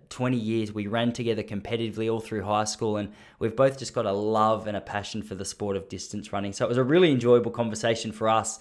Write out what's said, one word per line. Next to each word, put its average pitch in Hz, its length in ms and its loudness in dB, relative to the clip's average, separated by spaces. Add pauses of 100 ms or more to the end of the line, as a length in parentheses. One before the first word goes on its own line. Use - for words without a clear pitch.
twenty 123 300 -2
years. 110 340 -2
We 104 160 -4
ran 117 240 0
together 113 320 -2
competitively 110 680 -4
all 113 60 0
through 107 240 -6
high 104 220 0
school, 107 320 -2
and 104 160 -4 (260)
we've 110 160 -2
both 135 240 4
just - 160 -10
got 113 120 0
a 98 60 0
love 107 540 2
and 104 100 -4
a 95 40 -6
passion 101 420 -6
for - 140 -10
the 95 80 -8
sport 101 320 -4
of 95 120 -8
distance - 440 -10
running. 101 200 -4
So 123 120 -4
it 110 40 2
was 120 100 0
a 131 60 4
really 160 280 6
enjoyable 117 400 6
conversation 113 580 -2
for 110 180 -2
us, 110 320 2